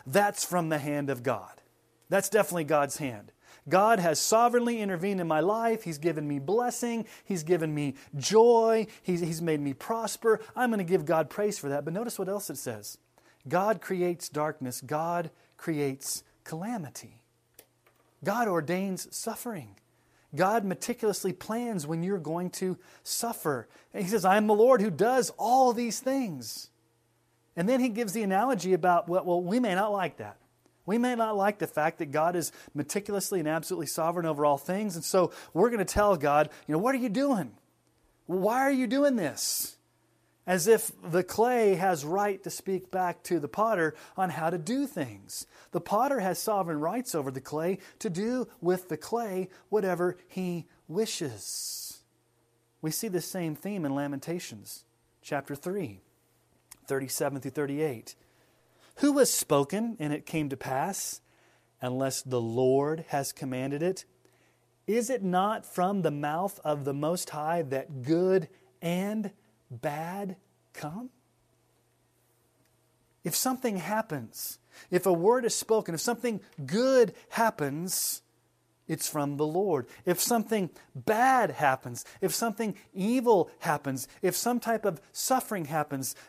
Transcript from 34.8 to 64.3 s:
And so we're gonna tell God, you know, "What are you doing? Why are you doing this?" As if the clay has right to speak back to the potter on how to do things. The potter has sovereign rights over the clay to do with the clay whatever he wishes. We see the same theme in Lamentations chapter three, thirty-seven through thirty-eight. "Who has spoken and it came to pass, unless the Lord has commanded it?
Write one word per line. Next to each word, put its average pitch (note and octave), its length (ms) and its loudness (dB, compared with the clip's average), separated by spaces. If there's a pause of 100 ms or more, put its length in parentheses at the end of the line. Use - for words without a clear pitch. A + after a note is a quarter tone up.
And E3 80 -8
so - 280 4 (200)
we're G#3 180 4
gonna G#3+ 140 0
tell G3+ 320 4
God, D3 340 4 (180)
you D3 40 0
know, D#3 60 2
"What B3 160 2
are B3+ 40 0
you B3 100 -2
doing? G3+ 440 0 (760)
Why G3 340 2
are C4+ 100 4
you B3+ 160 2
doing C4+ 300 2
this?" - 600 -4 (680)
As F3+ 200 0
if A3 240 4 (140)
the F3 180 0
clay A3 540 4
has F3 280 0
right G3 380 -2
to E3 80 -8
speak F#3 400 -6
back F3+ 340 -2
to E3+ 140 0
the D3 80 -4
potter F3+ 480 0 (220)
on F#3 140 0
how D#3+ 200 -2
to F3 80 -2
do B3 280 -2
things. A2 600 -8 (240)
The F3 120 -4
potter B3+ 360 2
has F#3 220 -2
sovereign F3 400 0
rights G3 340 -4
over C#3 160 -2
the C3+ 120 -8
clay E3 360 -4 (220)
to A3 100 -4
do A3+ 380 -2 (120)
with F3+ 280 0
the D#3 80 -4
clay G3 520 -4 (200)
whatever F3+ 480 0 (100)
he F3 400 -4 (220)
wishes. - 1120 -6 (800)
We D#3+ 80 -2
see - 160 -4
the F3+ 140 -2
same E3 340 -4
theme F#3+ 300 -6
in C3+ 100 -2
Lamentations C#3+ 920 -8 (380)
chapter C#3+ 320 -6
three, C#3+ 460 -8 (840)
thirty-seven C3+ 560 -4
through C3 100 -8
thirty-eight. C#3+ 640 -4 (800)
"Who C#4+ 220 2
has B3 140 6
spoken F#3+ 680 0
and D3 120 -2
it D3 140 -6
came D3+ 220 -2
to C3+ 80 -6
pass, C#3+ 640 -4 (600)
unless B2+ 420 -4
the B2+ 180 -2
Lord C3 680 2
has C#3 220 -2
commanded C3+ 520 -6
it? F#3+ 220 -2 (840)